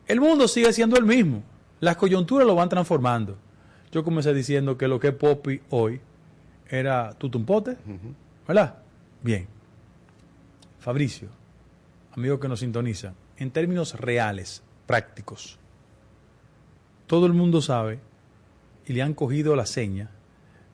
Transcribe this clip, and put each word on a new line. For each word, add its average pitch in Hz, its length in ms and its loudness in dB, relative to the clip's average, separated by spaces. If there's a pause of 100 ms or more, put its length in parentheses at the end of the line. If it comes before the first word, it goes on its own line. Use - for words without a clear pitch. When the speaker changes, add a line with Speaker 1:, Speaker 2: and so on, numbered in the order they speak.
Speaker 1:
El 226 140 0
mundo 294 280 6
sigue 233 240 4
siendo 226 240 2
el 247 80 4
mismo, 190 380 4 (380)
las 165 160 2
coyunturas 190 500 2
lo 202 80 6
van 175 140 2
transformando. 123 680 0 (560)
Yo 160 100 0
comencé 151 320 0
diciendo 139 420 0
que 131 120 -2
lo 131 100 0
que 143 100 0
es 135 60 0
Popi 143 460 0 (100)
hoy 120 300 -2 (680)
era 131 460 -2
tutumpote, 147 580 -2
Speaker 2:
Ujú. 107 420 -16 (320)
Speaker 1:
¿verdad? 175 320 2 (440)
Bien. 104 240 -2 (1300)
Fabricio, 123 500 -4 (840)
amigo 131 260 -4
que 131 100 -8
nos 120 120 -6
sintoniza, 117 540 -6 (220)
en 131 140 -8
términos 165 480 -4
reales, 110 640 -4 (240)
prácticos, - 720 -4 (1500)
todo 170 200 4
el 175 60 4
mundo 170 280 4
sabe 117 380 -2 (880)
y 135 60 -8
le 123 100 -2
han 147 120 -2
cogido 147 420 -2
la 117 100 -2
seña 104 440 -6 (640)